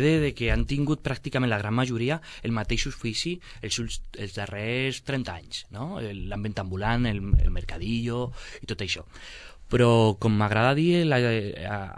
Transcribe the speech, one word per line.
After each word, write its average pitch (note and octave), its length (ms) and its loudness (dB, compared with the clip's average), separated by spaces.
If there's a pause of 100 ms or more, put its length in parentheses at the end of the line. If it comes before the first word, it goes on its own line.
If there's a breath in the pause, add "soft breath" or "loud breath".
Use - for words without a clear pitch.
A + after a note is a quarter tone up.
de, D3+ 60 6 (100)
de C#3+ 160 0
que A#2 160 -2
han A#2 160 2
tingut C#3+ 320 0
pràcticament C3 480 -2
la A2 100 2
gran G#2 140 -2
majoria B2 460 0 (260 loud breath)
el A2+ 80 -2
mateix A2+ 380 0
ofici C#3+ 480 -4 (260 loud breath)
els G#2 160 -4
ulls-, - 220 -6 (180)
els G2 160 -8
darrers A2+ 720 -4
trenta A#2+ 320 -4
anys, - 320 -12
no? D3 320 -8
El, G2 240 -8
l'ambient G#2 320 -4
ambulant, G#2 480 0
el, G2+ 140 -2 (180)
el - 100 8
mercadillo A#2 760 -2 (340 loud breath)
i - 80 -12
tot G2 160 -4
això. F2 220 -6 (680 loud breath)
Però, A#2 480 8
com A2 160 4
m'agrada G#2+ 400 4
dir, E3+ 320 4
la, C#3 80 4
a, G#2 600 0 (220)